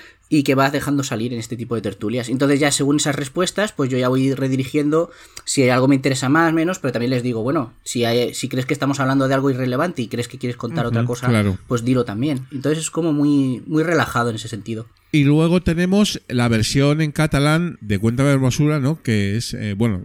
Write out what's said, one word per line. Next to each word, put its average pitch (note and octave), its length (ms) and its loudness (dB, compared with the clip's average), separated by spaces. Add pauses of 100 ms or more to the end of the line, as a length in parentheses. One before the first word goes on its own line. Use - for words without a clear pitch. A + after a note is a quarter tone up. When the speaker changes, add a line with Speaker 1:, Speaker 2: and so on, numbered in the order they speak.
(300)
Speaker 1:
y D3 140 4
que C#3 120 -2
va C3+ 160 4
dejando C#3+ 320 -2
salir B2 280 -4
en A#2 80 -6
este A2+ 160 -10
tipo A#2 200 -6
de A2 60 -4
tertulias. A2 460 -4
Entonces C3+ 320 2
ya D3 100 2
según C#3+ 280 0
esas D3 180 -2
respuestas, F3 560 -2
pues C3+ 180 -2
yo C3 80 -2
ya B2+ 120 0
voy C3 240 2
redirigiendo C3+ 760 0 (360)
si B2+ 240 4
algo B2+ 180 4
me C#3 80 6
interesa C3 320 0
más, D#3+ 260 4
menos, E3 260 0
pero C3+ 120 -4
también A#2+ 200 -2
les B2 120 0
digo, A#2 200 -2
"Bueno, C3+ 280 -2 (140)
si A#2 180 -2
hay, A#2 300 0
si - 160 -6
crees C3 160 -2
que D3+ 80 -2
estamos C#3 260 -2
hablando C3+ 300 2
de C3+ 60 2
algo C3+ 160 2
irrelevante C3 500 -2
y A2+ 80 -6
crees A#2+ 180 -4
que - 100 -14
quieres B2 200 -6
contar A#2 280 -4
Speaker 2:
Ujú, A#2 40 -2
Speaker 1:
otra A2+ 160 0
cosa, A#2+ 240 -4
Speaker 2:
claro. G2+ 280 2 (120)
Speaker 1:
pues A#2 160 0
dilo B2+ 180 2
también". B2+ 480 -4
Entonces D3 280 -2
es D#3 120 -8
como D#3+ 220 0
muy, C#3+ 540 2
muy D#3 160 2
relajado B2+ 460 0
en A2 60 -4
ese A2 140 -10
sentido. A2 380 -8 (260)
Speaker 2:
Y D3+ 100 6
luego D#3+ 400 4
tenemos F3+ 640 2
la A#2+ 220 0
versión C3+ 500 2
en D3+ 140 -2
catalán D#3 680 0
de G#2 180 -2
Cuéntame A#2+ 340 2
Hermosura, C#3 500 2
¿no? D3 200 0
Que G#2 360 0
es, - 160 -6
eh, G#2 240 -6
bueno, G#2 280 0